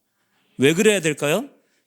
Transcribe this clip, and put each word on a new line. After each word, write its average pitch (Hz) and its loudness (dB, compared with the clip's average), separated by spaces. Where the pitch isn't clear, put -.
왜 139 2
그래야 202 2
될까요? 156 -4